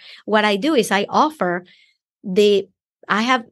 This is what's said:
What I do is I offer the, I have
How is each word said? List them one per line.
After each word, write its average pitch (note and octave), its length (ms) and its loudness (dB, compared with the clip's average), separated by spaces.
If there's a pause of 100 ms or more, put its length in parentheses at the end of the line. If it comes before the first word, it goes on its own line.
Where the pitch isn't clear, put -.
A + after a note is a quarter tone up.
(260)
What G#3 180 0
I G#3 120 0
do C#4+ 180 -2
is B3 160 2
I G3+ 180 0
offer F#3+ 560 -2 (580)
the, G3+ 460 2 (400)
I G3+ 140 -2
have B3+ 300 0